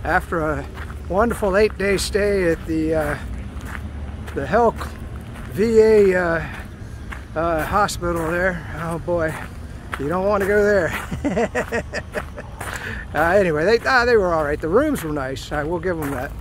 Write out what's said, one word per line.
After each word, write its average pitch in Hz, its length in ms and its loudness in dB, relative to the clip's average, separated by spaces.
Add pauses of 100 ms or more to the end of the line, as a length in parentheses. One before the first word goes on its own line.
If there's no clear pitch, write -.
after 175 380 0
a 151 240 -2 (440)
wonderful 202 480 2
eight-day 202 400 2
stay 196 540 2
at 165 140 -2
the, 160 300 0
uh, 147 220 0 (1160)
the 139 100 -2
Helk 214 420 2 (640)
V 220 280 4
A, 214 360 8
uh, 165 300 0 (880)
uh, 160 300 0
hospital 175 680 0
there. 175 340 -2 (180)
Oh 165 160 -4
boy, 165 340 -2 (680)
you 139 80 -4
don't 180 180 0
wanna 202 200 2
go 208 180 4
there. 208 1200 0
<laughs> - 0 - (1300)
Uh, 160 200 4
anyway, 165 300 4
they, 226 220 4
uh, 254 180 4
they 240 120 6
were 185 160 4
all 160 100 2
right. 147 160 0
The - 80 -4
rooms 240 360 2
were 156 100 -4
nice. 135 380 -6
I 147 120 -2
will 165 160 -2
give 170 200 -2
em 147 120 -4
that. 139 300 -4